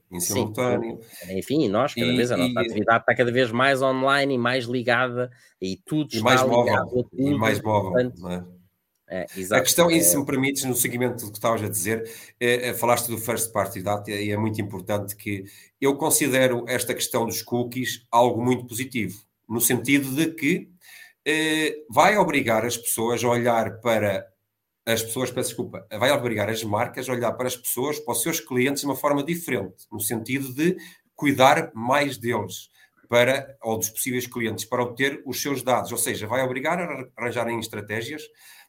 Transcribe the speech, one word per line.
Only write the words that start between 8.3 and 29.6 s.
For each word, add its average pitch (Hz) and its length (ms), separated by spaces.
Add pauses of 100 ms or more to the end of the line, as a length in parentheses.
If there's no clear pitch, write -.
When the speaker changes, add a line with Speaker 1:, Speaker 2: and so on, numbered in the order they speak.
Speaker 1:
é? 90 160 (640)
Speaker 2:
É, 92 100
Speaker 1:
A - 180
Speaker 2:
exato, 104 240
Speaker 1:
questão, 170 280
e 165 60
Speaker 2:
é 156 60
Speaker 1:
se - 160
me 139 80
permites, 135 380
no 127 100
seguimento 120 500
do 104 80
que - 60
estavas 113 240
a 104 60
dizer, 110 420 (280)
eh, 123 300
eh, 117 60
falaste 120 340
do 117 80
first 110 360
party 95 280
data, 101 300
e 104 200
é 104 60
muito 107 240
importante 98 560
que 98 300 (340)
eu 139 160
considero 131 720
esta 127 240
questão - 320
dos 104 160
cookies 120 680
algo 120 340
muito 123 220
positivo, 110 580 (240)
no 110 140
sentido 131 520
de 156 200
que, 151 360 (560)
eh, 156 640
vai 175 260
obrigar 120 480
as 120 140
pessoas 113 440
a 123 60
olhar 117 520
para 104 460 (600)
as 113 160
pessoas, 123 280
peço - 180
desculpa, - 380 (120)
vai 123 120
obrigar 117 380
as 110 160
marcas 113 420
a 131 60
olhar 117 200
para 127 140
as - 100
pessoas, 147 420
para 120 140
os 117 100
seus 165 180
clientes 135 400
de 139 60
uma 135 100
forma 143 260
diferente, 143 680